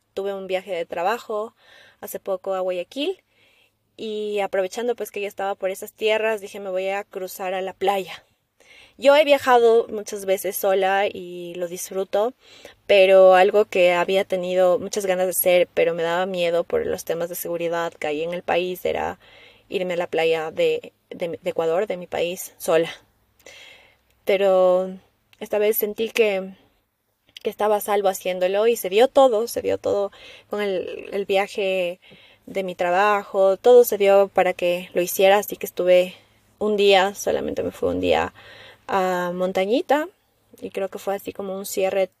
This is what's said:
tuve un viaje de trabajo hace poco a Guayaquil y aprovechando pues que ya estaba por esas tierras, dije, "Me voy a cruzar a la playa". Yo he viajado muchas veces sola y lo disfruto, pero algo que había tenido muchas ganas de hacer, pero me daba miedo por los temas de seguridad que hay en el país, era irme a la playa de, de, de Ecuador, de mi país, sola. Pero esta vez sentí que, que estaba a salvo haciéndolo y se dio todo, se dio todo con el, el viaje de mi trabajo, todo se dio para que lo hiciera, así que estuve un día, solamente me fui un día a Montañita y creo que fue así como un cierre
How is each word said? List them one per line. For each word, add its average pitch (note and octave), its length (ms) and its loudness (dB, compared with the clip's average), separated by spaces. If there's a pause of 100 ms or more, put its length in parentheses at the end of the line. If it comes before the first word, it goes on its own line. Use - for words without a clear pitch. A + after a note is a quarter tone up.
(140)
tuve G3 200 -6
un F#3+ 120 -12
viaje F#3 260 -6
de E3+ 140 -6
trabajo G#3+ 680 -4 (460)
hace G3+ 200 -12
poco F#3+ 340 -6
a F#3 60 -4
Guayaquil F#3 640 -6 (760)
y G#3+ 440 -6
aprovechando G3 540 -4
pues G#3+ 160 -10
que G3+ 100 -10
ya G3+ 80 -6
estaba G3 260 -6
por F#3+ 160 -6
esas G3 220 -12
tierras, A3 480 -2
dije, G3+ 200 -14
"Me G3+ 100 -10
voy F#3+ 180 -4
a G3+ 160 -4
cruzar F#3 500 -10
a F#3 80 -4
la F#3+ 100 -8
playa". F#3+ 520 -4 (760)
Yo C#4 180 6
he D#4 80 6
viajado A#3+ 640 4
muchas G#3 360 -10
veces F#3+ 320 -2
sola G3 500 0
y F3 500 -10
lo F3+ 120 -6
disfruto, G3 680 -4 (520)
pero F#3+ 480 8
algo G3+ 320 6
que F3+ 260 4
había F#3+ 320 0
tenido F3+ 540 2
muchas G3 280 -6
ganas F#3 200 0
de F#3 60 -2
hacer, F3+ 420 2
pero E3 200 0
me E3+ 80 -4
daba F3 240 -2
miedo F3 380 -2
por D#3 220 -2
los - 180 -6
temas E3+ 240 -6
de F3 60 -10
seguridad E3+ 580 -6
que - 140 -10
hay D3+ 160 -4
en E3+ 120 -6
el F3+ 80 -8
país, F3 420 -4
era D#2+ 340 -4 (500)
irme F3+ 260 -6
a - 40 -4
la F3 80 -4
playa D#3+ 440 -2
de, D#3+ 420 -2 (180)
de, E3+ 320 -10
de F3+ 80 -6
Ecuador, E3 360 -2
de F#3+ 120 -6
mi F3 80 -14
país, E3+ 520 -6
sola. E3 320 0 (1300)
Pero F#3 680 2 (500)
esta G#3 180 -4
vez G#3+ 180 2
sentí G#3+ 340 -4
que, F#3+ 440 -2 (880)
que A3 80 -6
estaba G#3 260 0
a G#3 40 0
salvo G3+ 280 0
haciéndolo F#3+ 580 -2
y A#3 100 2
se F#3 140 -8
dio A3 180 4
todo, A#3 400 4
se - 140 -8
dio F#3+ 160 -2
todo G3 320 -2 (400)
con G#3 120 -6
el, - 500 -6
el G3 140 -6
viaje F#3+ 720 -2 (460)
de F#3+ 160 -6
mi F3+ 120 -8
trabajo, G3 840 2
todo B3 280 8
se A3 140 -4
dio G3 300 4
para F#3 240 2
que F3+ 420 -4
lo F3+ 80 0
hiciera, F#3+ 360 4
así G3+ 180 -6
que - 100 -12
estuve F3+ 480 2 (440)
un G#3+ 180 -2
día, G3 380 4
solamente - 480 -4
me F3 100 -6
fui - 180 -4
un F2+ 100 -4
día E2 320 0 (540)
a F3+ 480 -2
Montañita G3 760 -2 (520)
y F#3+ 100 -14
creo G3 180 -8
que G#3 100 -14
fue G3 160 -6
así G3 180 -10
como F#3+ 240 -10
un G3 100 -12
cierre F#3+ 440 -2 (100)